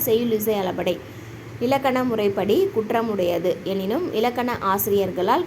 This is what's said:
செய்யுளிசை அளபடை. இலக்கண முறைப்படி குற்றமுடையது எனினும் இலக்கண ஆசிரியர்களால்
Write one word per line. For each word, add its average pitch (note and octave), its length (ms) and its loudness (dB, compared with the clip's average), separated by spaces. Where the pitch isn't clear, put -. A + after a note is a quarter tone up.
செய்யுளிசை A3 540 2
அளபடை. F3+ 380 -2
இலக்கண C4 440 2
முறைப்படி A3 720 2
குற்றமுடையது G#3 880 0
எனினும் G3 500 -2
இலக்கண A#3+ 480 0
ஆசிரியர்களால் F#3+ 840 2